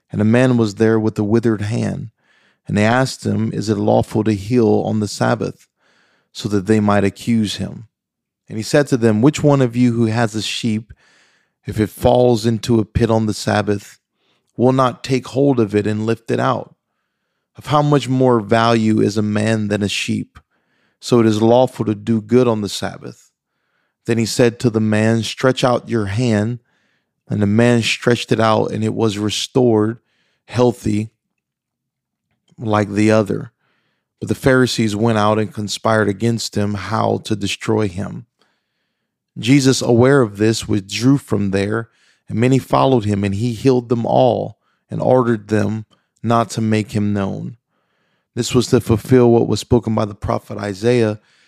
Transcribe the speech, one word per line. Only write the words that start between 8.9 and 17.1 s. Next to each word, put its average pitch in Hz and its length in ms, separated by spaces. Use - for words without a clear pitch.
them, 110 260
"Which 147 200
one 143 180
of 120 140
you 123 180
who 117 140
has 110 280
a 107 80
sheep, 113 500
if 104 160
it 104 100
falls 123 560
into 117 320
a 107 60
pit 110 260
on 113 160
the 104 80
Sabbath, 104 640
will 123 160
not 131 320
take 131 240
hold 139 300
of 104 160
it 104 120
and 107 200
lift 113 240
it 120 100
out? 123 360